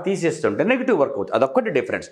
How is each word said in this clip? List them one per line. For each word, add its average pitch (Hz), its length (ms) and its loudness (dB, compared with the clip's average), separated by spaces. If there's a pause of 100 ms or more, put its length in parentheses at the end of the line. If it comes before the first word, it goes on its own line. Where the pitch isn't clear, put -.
తీసేస్తుంటే 151 680 0
negative 254 300 2
work - 180 0
అవుతుంది. 98 200 -4
అదొక్కటి 214 300 2 (100)
difference, 104 320 -4